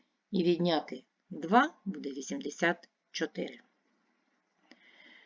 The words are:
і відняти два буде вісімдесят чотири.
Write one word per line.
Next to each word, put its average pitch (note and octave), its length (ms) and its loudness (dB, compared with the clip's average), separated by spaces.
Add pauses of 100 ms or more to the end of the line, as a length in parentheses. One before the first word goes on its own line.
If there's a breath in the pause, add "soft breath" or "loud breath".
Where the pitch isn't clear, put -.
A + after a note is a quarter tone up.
(320)
і F#3+ 120 2
відняти E3+ 600 2 (260)
два F#3 460 2 (100)
буде D3+ 240 -8
вісімдесят C#3+ 800 -4 (220)
чотири. - 480 -6 (1700 soft breath)